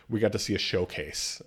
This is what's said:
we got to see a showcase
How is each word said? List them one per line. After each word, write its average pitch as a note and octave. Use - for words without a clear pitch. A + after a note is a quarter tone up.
we A2
got A2
to A2
see G#2
a -
showcase -